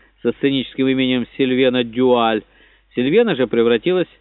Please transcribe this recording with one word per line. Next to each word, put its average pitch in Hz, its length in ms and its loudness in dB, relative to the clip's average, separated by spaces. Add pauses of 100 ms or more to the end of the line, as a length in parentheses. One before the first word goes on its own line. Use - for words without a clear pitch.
(240)
со 120 80 -2
сценическим 135 560 -4
именем 127 400 0 (100)
Сильвена 127 460 0
Дюаль. 117 580 0 (540)
Сильвена 170 400 0
же 123 100 0
превратилась 117 640 0 (140)